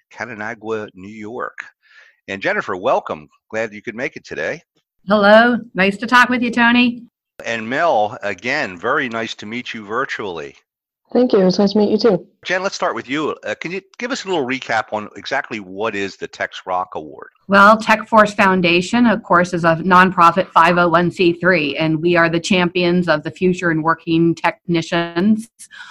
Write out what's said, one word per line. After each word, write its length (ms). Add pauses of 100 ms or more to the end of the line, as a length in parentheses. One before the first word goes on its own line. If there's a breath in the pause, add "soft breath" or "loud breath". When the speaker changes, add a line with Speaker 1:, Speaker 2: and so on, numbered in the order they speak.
Speaker 1:
Catanagua, 840
New 120
York. 520 (680 soft breath)
And 140
Jennifer, 340
welcome. 540 (220)
Glad 200
you 120
could 120
make 200
it 100
today. 340 (480)
Speaker 2:
Hello. 520 (160)
Nice 220
to 100
talk 200
with 140
you, 80
Tony. 540 (420)
Speaker 1:
And 240
Mel, 540
again, 560
very 280
nice 280
to 100
meet 300
you 100
virtually. 720 (580)
Speaker 3:
Thank 180
you. 160
It's 100
nice 140
to 60
meet 120
you 80
too. 300 (160)
Speaker 1:
Jen, 180
let's 140
start 180
with 140
you. 260 (120)
Uh, 100
can 160
you 100 (160)
give 140
us 140
a 20
little 180
recap 460
on 240
exactly 460
what 340
is 220
the 100
Tex 380
Rock 300
Award? 340 (180)
Speaker 2:
Well, 300
Tech 320
Force 240
Foundation, 720
of 180
course, 300
is 100
a 140
nonprofit 720
five 280
oh 120
one 200
C 220
three, 460
and 240
we 160
are 120
the 120
champions 640
of 160
the 80
future 400
and 140
working 500
technicians 1120 (420 loud breath)